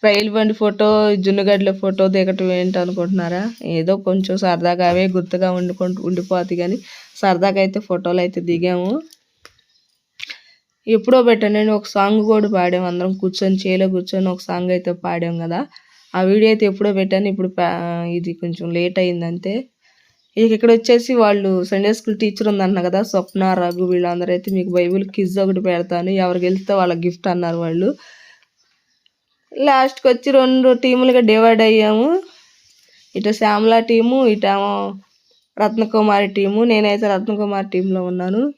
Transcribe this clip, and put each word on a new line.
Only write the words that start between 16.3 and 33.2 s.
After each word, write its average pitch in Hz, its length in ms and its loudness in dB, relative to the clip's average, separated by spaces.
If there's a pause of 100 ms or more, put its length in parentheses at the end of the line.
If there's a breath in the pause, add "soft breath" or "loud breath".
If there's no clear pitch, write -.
అయితే 220 160 2
ఎప్పుడో 202 280 0
పెట్టాను. 190 340 0
ఇప్పుడు 190 240 -2
పా-, 175 240 -2 (360)
ఇది 175 240 -4
కొంచెం 170 360 -8
లేట్ 175 280 -2
అయింది 175 280 -2
అంతే. 185 260 -6 (840)
ఇక 220 140 4
ఇక్కడ 226 200 4
వచ్చేసి 233 440 4
వాళ్ళు 202 340 4 (140)
సండే 196 280 0
స్కూల్ 214 260 -4
టీచర్ 208 320 -2
ఉందన్న 190 320 0
కదా, 180 220 0
స్వప్న, 190 500 -2
రఘు, 175 320 -2
వీళ్ళందరూ 180 460 -2
అయితే 180 200 -2
మీకు 190 200 -2
బైబిల్ 180 360 0
క్విజ్ 190 320 -4
ఒకటి 190 220 0
పెడతాను, 180 540 -2
ఎవరు 180 240 0
గెలిస్తే 190 340 -2
వాళ్ళకి 180 300 0
గిఫ్ట్ 175 240 -4
అన్నారు 175 300 -2
వాళ్ళు. 170 320 -2 (1600 loud breath)
లాస్ట్కి 269 560 0
వచ్చి 240 240 0
రెండు 262 440 4
టీములుగా 254 460 4
డివైడ్ 220 440 6
అయ్యాము. 220 420 4 (1080 soft breath)
ఇటు 208 180 -2